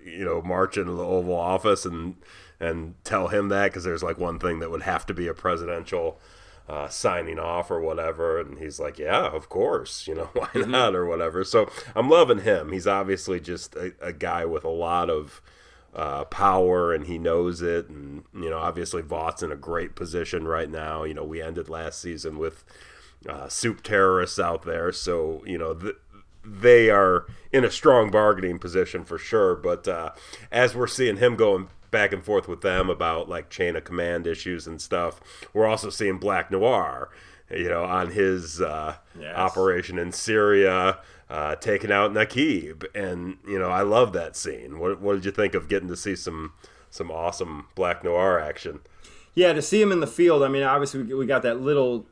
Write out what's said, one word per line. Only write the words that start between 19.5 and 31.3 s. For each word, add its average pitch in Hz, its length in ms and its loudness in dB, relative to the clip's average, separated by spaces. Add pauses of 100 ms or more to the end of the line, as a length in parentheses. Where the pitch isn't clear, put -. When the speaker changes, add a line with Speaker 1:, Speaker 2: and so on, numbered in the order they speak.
Speaker 1:
a 71 60 -8
great 82 400 -6
position 85 500 -6
right 80 240 -2
now. 78 320 -8
You 78 120 -6
know, 76 100 -8
we 80 180 -8
ended 82 260 -8
last 80 320 -10
season 80 380 -8
with, 80 260 -8 (640)
uh, 69 200 -12
soup - 340 -4
terrorists 95 560 2
out 85 240 -2
there. 85 300 -4
So, 80 520 -4
you 90 140 -6
know, 82 160 -4
th-, 92 220 -8 (480)
they 113 460 10
are 92 360 6 (260)
in 131 120 6
a 113 60 2
strong 120 400 8
bargaining 95 500 4
position 87 440 -2
for 82 140 -10
sure. 95 380 2
But, 87 320 -2
uh, 82 240 -4 (400)
as 117 240 4
we're 120 100 0
seeing 113 300 0
him 120 180 4